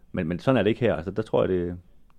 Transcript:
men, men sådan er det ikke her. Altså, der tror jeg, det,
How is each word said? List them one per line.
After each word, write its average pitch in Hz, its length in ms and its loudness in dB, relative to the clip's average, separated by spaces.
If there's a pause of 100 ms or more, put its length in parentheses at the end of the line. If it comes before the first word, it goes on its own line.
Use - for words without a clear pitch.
(120)
men, 87 160 -2
men 85 120 -2
sådan 135 180 2
er 101 60 4
det 101 60 4
ikke 117 120 0
her. 104 140 2
Altså, 82 160 -6
der 104 100 -4
tror 113 220 0
jeg, 95 60 0
det, 87 280 -2 (420)